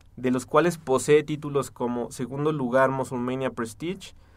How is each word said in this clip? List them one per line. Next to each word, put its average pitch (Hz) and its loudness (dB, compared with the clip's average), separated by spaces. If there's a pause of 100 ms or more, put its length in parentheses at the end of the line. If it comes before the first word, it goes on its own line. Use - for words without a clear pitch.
(160)
de 127 -2
los 127 0
cuales 165 4
posee 143 4
títulos 147 -4
como 120 -4
segundo 139 -2
lugar 135 2
Musulmania 127 -4
Prestige, 156 -8 (220)